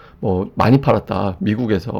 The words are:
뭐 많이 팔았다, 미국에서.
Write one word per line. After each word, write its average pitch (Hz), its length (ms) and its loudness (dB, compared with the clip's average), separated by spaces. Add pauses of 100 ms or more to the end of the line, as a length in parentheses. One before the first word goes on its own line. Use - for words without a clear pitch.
(200)
뭐 95 360 -2
많이 127 260 4
팔았다, 101 580 -2
미국에서. 107 600 -2